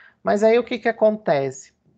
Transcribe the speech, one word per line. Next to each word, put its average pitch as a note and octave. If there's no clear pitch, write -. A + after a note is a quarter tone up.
Mas G3+
aí, A3
o A#3+
que A#3+
que A#3
acontece? G#3